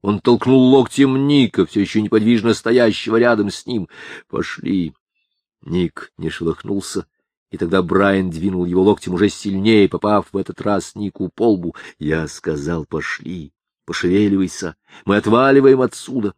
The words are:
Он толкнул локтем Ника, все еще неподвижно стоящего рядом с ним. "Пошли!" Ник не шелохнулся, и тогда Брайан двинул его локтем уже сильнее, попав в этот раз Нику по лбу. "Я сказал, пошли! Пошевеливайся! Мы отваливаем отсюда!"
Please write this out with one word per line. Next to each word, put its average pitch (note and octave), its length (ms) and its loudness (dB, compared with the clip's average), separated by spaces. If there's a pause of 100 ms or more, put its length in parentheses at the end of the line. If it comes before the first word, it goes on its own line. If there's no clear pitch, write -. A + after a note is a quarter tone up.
Он G2+ 180 0
толкнул B2+ 500 4
локтем C3+ 580 2
Ника, C3 380 2
все G2+ 160 -2
еще G#2+ 200 0
неподвижно A2 520 2
стоящего A2+ 640 0
рядом A2+ 320 2
с - 160 -12
ним. A2 240 -6 (380)
"Пошли!" - 680 -4 (680)
Ник E2+ 560 -4
не D#2+ 120 -6
шелохнулся, F#2+ 760 -6 (420)
и - 80 -14
тогда F#2 240 0
Брайан F#2+ 480 0
двинул F2+ 360 -4
его F2+ 180 2
локтем F#2+ 320 0
уже G2 140 2
сильнее, G2+ 600 2
попав G#2 420 -2
в G2 60 -8
этот F#2 240 -10
раз G2+ 340 -4
Нику F#2+ 340 -8
по A2+ 200 0
лбу. E2+ 260 -2 (220)
"Я D#2 300 -4
сказал, D#2 580 -6
пошли! D#2 680 -10 (320)
Пошевеливайся! F#2+ 880 -2 (300)
Мы G2+ 120 2
отваливаем C3 640 4
отсюда!" A2 560 -4